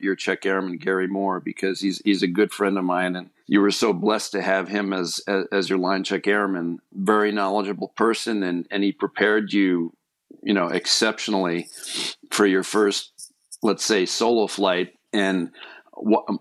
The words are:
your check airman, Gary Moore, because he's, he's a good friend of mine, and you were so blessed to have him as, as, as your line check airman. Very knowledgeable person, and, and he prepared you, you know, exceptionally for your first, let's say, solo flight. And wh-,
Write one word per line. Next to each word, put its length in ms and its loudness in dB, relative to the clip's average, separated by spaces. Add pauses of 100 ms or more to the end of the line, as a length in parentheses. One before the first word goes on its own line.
your 140 0
check 300 -4
airman, 320 -2
Gary 300 0
Moore, 320 -2
because 400 -6
he's, 240 -2
he's 200 2
a 40 2
good 240 2
friend 280 0
of 40 -4
mine, 320 0
and 140 -12 (160)
you 160 4
were 80 4
so 240 2
blessed 380 -2
to 100 -2
have 260 0
him 240 -2
as, 360 -4
as, 240 0
as 180 0
your 80 2
line 260 0
check 220 -4
airman. 540 0 (140)
Very 380 2
knowledgeable 580 -2
person, 520 0
and, 300 -2
and 120 0
he 80 2
prepared 600 0
you, 400 2 (480)
you 140 0
know, 120 2
exceptionally 1000 0 (640)
for 160 4
your 160 4
first, 480 0 (500)
let's 240 0
say, 200 2
solo 420 2
flight. 460 0 (180)
And 400 0 (420)
wh-, 480 0